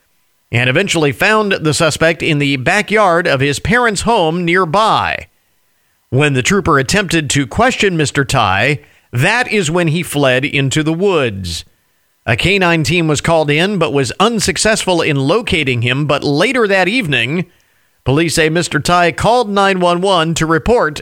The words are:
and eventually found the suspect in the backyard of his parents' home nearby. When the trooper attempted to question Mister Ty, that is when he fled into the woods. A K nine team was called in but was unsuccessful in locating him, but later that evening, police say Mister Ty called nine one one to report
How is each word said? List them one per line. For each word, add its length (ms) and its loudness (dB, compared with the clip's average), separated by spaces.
and 180 0
eventually 420 0
found 400 0
the 220 0
suspect 500 0
in 160 0
the 180 0
backyard 680 0
of 120 2
his 200 0
parents' 420 0
home 420 0
nearby. 840 0
When 240 2
the 100 0
trooper 360 0
attempted 520 -2
to 160 -2
question 500 0
Mister 280 0
Ty, 560 0
that 400 0
is 200 0
when 160 0
he 160 0
fled 420 0
into 380 0
the 100 0
woods. 720 -2
A 100 0
K 240 0
nine 240 2
team 240 0
was 140 0
called 280 0
in 300 0
but 140 0
was 260 0
unsuccessful 840 0
in 140 0
locating 640 0
him, 260 0
but 160 0
later 440 0
that 200 2
evening, 640 -2
police 300 0
say 140 2
Mister 300 -2
Ty 320 2
called 380 0
nine 300 0
one 220 0
one 340 0
to 100 -2
report 560 0